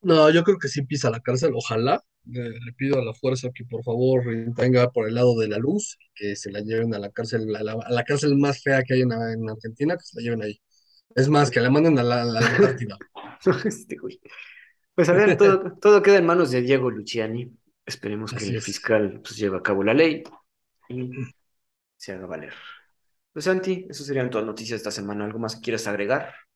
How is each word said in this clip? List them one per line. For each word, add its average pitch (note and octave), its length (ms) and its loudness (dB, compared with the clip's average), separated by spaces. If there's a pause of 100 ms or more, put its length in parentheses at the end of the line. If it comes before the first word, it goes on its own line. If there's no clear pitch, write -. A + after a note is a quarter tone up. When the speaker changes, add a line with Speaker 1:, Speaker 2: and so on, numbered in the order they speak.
Speaker 1:
No, D#3 280 6
yo E3 140 4
creo F#3+ 140 4
que C#3+ 100 -6
sí C#3+ 140 -4
pisa C3 280 -2
la A#2 100 -6
cárcel, B2+ 340 0
ojalá. A2+ 480 -2 (240)
Le, A#2+ 240 -10
le A#2 260 -14
pido C3+ 240 -2
a A#2+ 40 -4
la A2+ 100 -8
fuerza B2+ 400 -4
que B2 100 -16
por A#2 180 -12
favor B2 400 0 (320)
venga B2 380 4
por A2 160 -2
el A2+ 60 -4
lado A#2 240 4
de A2 100 0
la G#2 100 -2
luz, E3+ 400 -4 (160)
que G2+ 220 -8
se - 160 -12
la G#2 80 -8
lleven A2+ 340 -2
a G#2 40 -6
la G2+ 120 -8
cárcel, A2 460 -4
a G#2 60 -6
la, G#2+ 100 -6
a A2 200 -8
la A#2+ 120 -2
cárcel C#3+ 320 2
más C#3 260 2
fea C3 200 2
que B2+ 120 -2
hay B2+ 80 4
en, B2 100 2
en A2+ 360 -4
Argentina, A2+ 480 -4
que - 80 -14
se - 160 -16
la A#2 40 -10
lleven A#2 180 -2
ahí. G#2 180 -8 (540)
Es C3 140 4
más, C#3+ 220 4
que A#2+ 100 2
la B2 100 2
manden D3+ 280 6
a A#2+ 40 2
la, A#2+ 200 2
a - 40 -2
la A#2 140 -2
Antártida. A#2+ 560 2 (440)
Speaker 2:
<laughs> - 240 0
Este - 320 -6
güey. - 240 -14 (760)
Pues E3 140 2
a F3 60 4
ver, G3 220 6
todo, F#3+ 400 4
Speaker 1:
<laughs> - 40 -20
Speaker 2:
todo G#3 220 8
queda G3+ 160 8
en F3 80 4
manos E3+ 240 4
de B2 120 2
Diego B2+ 280 4
Luciani. A2 600 -6 (360)
Esperemos G#2+ 480 -8
que - 20 -8
Speaker 1:
Así A2 140 -6
Speaker 2:
el A#2 60 -2
Speaker 1:
es. A2 80 -6
Speaker 2:
fiscal, G#2+ 580 0
pues, - 140 -14
lleve G2+ 220 -2
a F2 40 -8
cabo G2 200 0
la A2 120 4
ley D#3 280 4 (680)
y B2+ 220 -8 (840)
se - 160 -14
haga F#2 140 -12
valer. D#2 260 -12 (800)
Pues, D3+ 140 -8
Santi, F#3 440 -2
eso C#3 140 -14
serían C3 260 -2
todas A2 160 -2
las G#2+ 60 -8
noticias A2 200 -10
de A2+ 60 -4
esta G#2+ 120 -6
semana. G#2 340 -8
¿Algo G#2+ 140 -8
más A2 180 -6
que - 60 -20
quieras A2 240 -6
agregar? G#2 480 -4 (220)